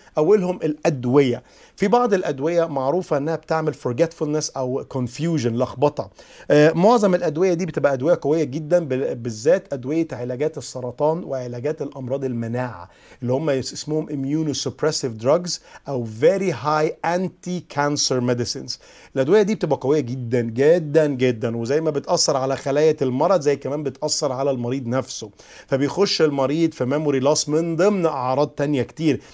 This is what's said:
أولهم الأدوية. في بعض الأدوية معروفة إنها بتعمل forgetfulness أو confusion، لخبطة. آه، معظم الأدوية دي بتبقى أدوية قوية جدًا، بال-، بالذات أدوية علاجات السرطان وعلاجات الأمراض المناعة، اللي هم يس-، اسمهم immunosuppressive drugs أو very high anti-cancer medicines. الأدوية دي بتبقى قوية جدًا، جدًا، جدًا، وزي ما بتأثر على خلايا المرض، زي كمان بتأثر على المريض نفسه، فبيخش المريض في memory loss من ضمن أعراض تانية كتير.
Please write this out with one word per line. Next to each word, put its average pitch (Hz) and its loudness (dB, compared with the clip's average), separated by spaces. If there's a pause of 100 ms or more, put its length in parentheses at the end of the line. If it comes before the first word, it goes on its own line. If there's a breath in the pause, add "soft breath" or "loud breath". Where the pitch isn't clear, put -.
(180 loud breath)
أولهم 180 4
الأدوية. 135 2 (340 soft breath)
في 202 0
بعض 233 4
الأدوية 165 0
معروفة 143 -2
إنها 151 -2
بتعمل 160 -2
forgetfulness 151 -2
أو 131 -4 (100)
confusion، 135 -2
لخبطة. 123 0 (400 loud breath)
آه، 151 8
معظم 202 4
الأدوية 175 0
دي 175 -4
بتبقى 143 0
أدوية 135 2
قوية 156 2
جدًا، 151 0
بال-، 139 -2
بالذات 123 0
أدوية 143 -2
علاجات 127 -4
السرطان 139 -4
وعلاجات 127 -6
الأمراض 139 -6
المناعة، 117 -6 (340 loud breath)
اللي 123 -2
هم 151 0
يس-، 131 -2
اسمهم 156 -4
immunosuppressive 139 -4
drugs 165 0 (300 loud breath)
أو 127 -4 (140)
very 185 4
high 151 0 (140)
anti-cancer 165 -2 (100)
medicines. 127 -4 (360 loud breath)
الأدوية 147 4
دي 208 0
بتبقى 151 0
قوية 147 2
جدًا، 120 -2
جدًا، 147 2
جدًا، 123 0
وزي 117 0
ما 160 0
بتأثر 147 0
على 131 -2
خلايا 147 2
المرض، 147 2
زي 143 2
كمان 139 -6
بتأثر 147 -4
على 139 -2
المريض 123 -4
نفسه، 117 -4 (360 loud breath)
فبيخش 147 0
المريض 147 0
في - -4
memory 139 0
loss 147 2
من 165 0
ضمن 185 2
أعراض 135 0
تانية 143 -2
كتير. 147 0 (140 loud breath)